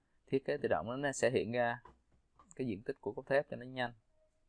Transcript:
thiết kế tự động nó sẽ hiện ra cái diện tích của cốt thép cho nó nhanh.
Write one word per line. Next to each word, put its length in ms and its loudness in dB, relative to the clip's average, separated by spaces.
thiết 180 0
kế 180 0
tự 60 0
động 340 0
nó 100 0
sẽ 180 4
hiện 220 2
ra 300 0
cái 100 -2
diện 160 -2
tích 180 -6
của 120 -4
cốt 140 -10
thép 240 2
cho 60 -8
nó 80 -12
nhanh. 280 -4